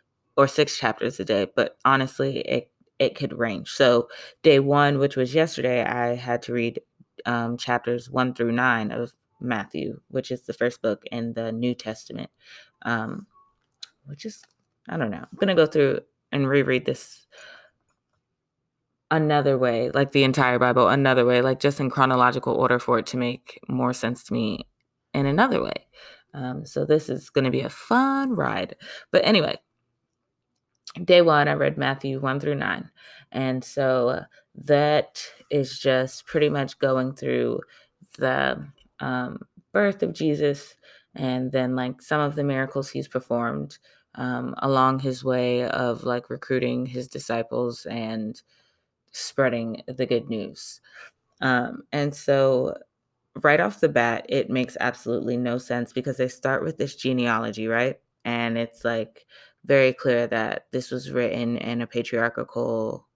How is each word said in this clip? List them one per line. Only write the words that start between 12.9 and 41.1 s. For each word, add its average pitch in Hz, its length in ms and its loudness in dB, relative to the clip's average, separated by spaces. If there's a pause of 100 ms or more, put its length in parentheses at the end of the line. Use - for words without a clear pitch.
which 139 180 -16
is, 214 180 -14 (460)
I 170 80 -8
don't 123 140 -2
know. 87 80 -8
I'm - 200 -16
gonna 190 160 2
go 160 120 6
through 143 340 2 (320)
and 139 160 0
reread 131 360 2
this - 420 -8 (1800)
another 147 460 4
way, 123 340 2
like, 139 220 2
the 139 120 6
entire 127 340 4
Bible 123 300 6
another 131 360 4
way, 123 160 4
like, 131 200 2
just 143 180 2
in 131 120 -2
chronological 127 640 2
order 123 240 4
for 120 200 0
it - 80 -4
to - 100 -6
make 123 520 -6
more 123 240 0
sense 120 320 -4
to - 80 -8
me 113 340 -2 (460)
in 139 140 0
another 208 360 2
way. - 240 -6 (460)
Um, 127 340 -8
so 143 180 -4
this 151 240 2
is 135 220 -6
gonna 131 200 2
be 131 100 0
a 127 100 -6
fun 269 640 0
ride. 139 400 -2 (380)
But - 120 6
anyway, 190 340 2 (1500)
day 175 180 8
one, 151 240 4
I 143 60 2
read 143 260 0
Matthew 135 400 -2
one 135 220 -2
through 147 160 -2
nine. - 340 -6 (400)
And 127 320 -2
so 131 640 0 (320)
that 147 680 2 (260)
is 131 280 -2
just 131 480 0
pretty 151 220 2
much 143 300 -4
going 131 360 0
through 123 460 -2 (580)
the, 131 480 0 (340)
um, 127 400 -6 (320)
birth 202 300 0
of 170 100 0
Jesus 147 640 -2 (380)